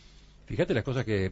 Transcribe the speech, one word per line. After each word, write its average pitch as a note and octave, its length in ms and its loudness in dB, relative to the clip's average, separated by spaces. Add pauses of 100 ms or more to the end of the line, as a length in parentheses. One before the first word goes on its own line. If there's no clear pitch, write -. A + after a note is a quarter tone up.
(460)
Fíjate E3+ 280 0
las A#2 100 2
cosas B2+ 220 -2
que, F#2+ 260 0